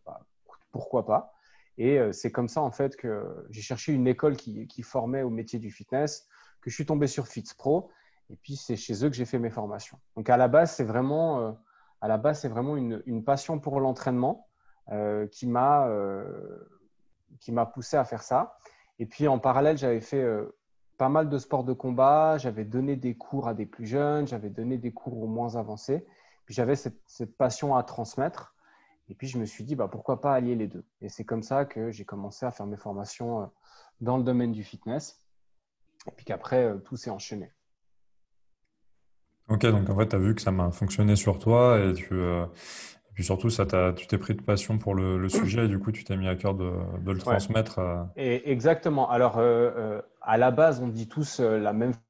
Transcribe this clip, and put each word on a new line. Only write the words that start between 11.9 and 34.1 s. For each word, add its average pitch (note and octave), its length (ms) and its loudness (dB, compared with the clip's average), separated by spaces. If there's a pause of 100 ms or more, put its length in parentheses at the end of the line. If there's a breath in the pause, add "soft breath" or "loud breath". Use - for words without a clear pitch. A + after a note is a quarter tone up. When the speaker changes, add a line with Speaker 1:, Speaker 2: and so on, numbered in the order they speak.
Speaker 1:
à G#2+ 80 -6
la A2 100 2
base, D3 220 0
c'est C#3+ 80 -4
vraiment B2+ 300 -2
une, A#2 300 -4
une A2+ 180 -4
passion C#3 340 0
pour C#3 220 -2
l'entraînement, B2+ 680 -2 (440)
euh, G#2 360 -2
qui B2 200 -10
m'a, C3 420 4
euh, G2 340 -2 (1200)
qui A#2 100 -10
m'a A#2 140 2
poussé B2+ 320 -4
à C3 80 4
faire A#2 180 -8
ça. D3 320 -2 (420 soft breath)
Et A#2 80 -6
puis, C#3+ 220 0
en C3 120 4
parallèle, C#3 380 4
j'avais B2 220 0
fait, C3 240 -2
euh, A2 320 -2 (420)
pas C3 120 2
mal D#3 180 4
de C#3+ 120 -2
sports C3 260 -2
de B2+ 80 0
combat. C#3 640 4
J'avais A2+ 260 -4
donné C3 320 -2
des B2 220 -4
cours C#3 320 -4
à A2+ 40 -2
des G#2 120 -6
plus A2+ 200 -12
jeunes. C#3+ 440 0
J'avais G#2+ 200 -8
donné A#2 280 -4
des A#2 160 -6
cours A#2 280 -10
aux A2 60 -4
moins A#2 300 -4
avancés. A2+ 500 -6 (380 soft breath)
Puis, - 100 -16
j'avais C3 220 2
cette, - 280 -10
cette - 300 -12
passion C3 400 0
à B2 80 2
transmettre. - 720 -6 (540 soft breath)
Et - 60 -16
puis, - 140 -12
je B2+ 100 -6
me A2+ 80 -2
suis G#2+ 180 -12
dit, « C#3 120 -6
Bah, A2+ 120 -2
pourquoi A#2+ 320 -6
pas C#3+ 140 0
allier B2 220 0
les A2 100 -2
deux ? » F2+ 180 -10 (180)
Et G#2 80 -12
c'est A2+ 160 -14
comme A2+ 180 -4
ça C#3 220 -2
que A2+ 260 -8
j'ai G#2 140 -14
commencé G2+ 380 -12
à B2+ 60 -4
faire G#2+ 160 -10
mes G2+ 100 -8
formations, G#2 640 -8
euh, F#2+ 40 -8 (560 soft breath)
dans B2 160 0